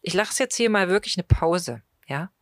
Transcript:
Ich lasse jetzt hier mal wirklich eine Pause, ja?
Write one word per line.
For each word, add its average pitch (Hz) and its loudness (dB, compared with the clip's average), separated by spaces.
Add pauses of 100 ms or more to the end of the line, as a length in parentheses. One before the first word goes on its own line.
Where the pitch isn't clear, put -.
Ich 170 -8
lasse 208 0
jetzt 254 -4
hier 233 2
mal 196 2
wirklich 190 0
eine 180 -4
Pause, 165 0 (240)
ja? 151 -6 (120)